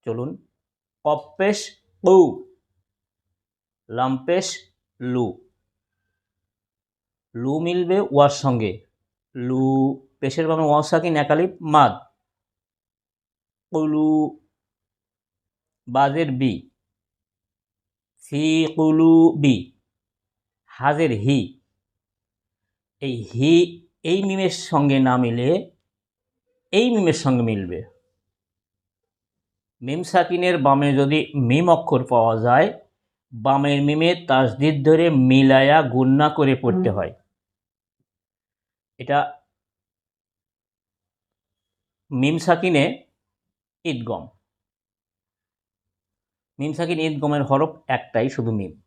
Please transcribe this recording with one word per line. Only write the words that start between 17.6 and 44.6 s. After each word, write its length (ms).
ফি 520
কুলু 640
বি, 320
হাজের 400
হি। 160
এই 140
হি 240
এই 140
মিমের 300
সঙ্গে 300
না 180
মিলে 540
এই 180
মিমের 300
সঙ্গে 300
মিলবে। 280
মিম 200
সাকিনের 540
বামে 240
যদি 200
মিম 260
অক্ষর 340
পাওয়া 260
যায়, 220
বামের 540
মিমে 220
তাসদিদ 580
ধরে 220
মিলায়া 480
গুণনা 340
করে 240
পড়তে 340
হয়। 160
এটা 200
মিম 280
সাকিনে 680
ইদগম। 380